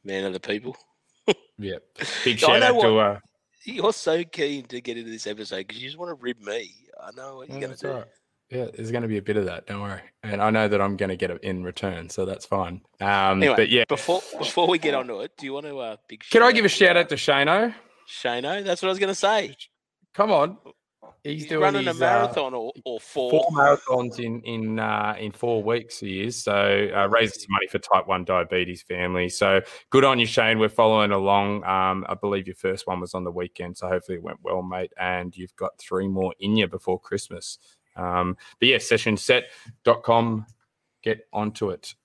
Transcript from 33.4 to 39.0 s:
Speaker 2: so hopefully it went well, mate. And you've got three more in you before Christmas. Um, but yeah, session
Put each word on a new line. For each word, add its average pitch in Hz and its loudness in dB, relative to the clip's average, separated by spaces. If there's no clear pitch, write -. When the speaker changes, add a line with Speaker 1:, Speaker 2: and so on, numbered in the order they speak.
Speaker 2:
so 92 -8
hopefully 90 -4
it 85 -12
went 82 -12
well, 92 -4
mate. 92 -8
And 90 -4
you've 90 -16
got - -8
three 98 -4
more 95 -2
in 104 0
you 101 2
before 92 -6
Christmas. - -10
Um, 90 -2
but 120 4
yeah, 127 6
session 110 2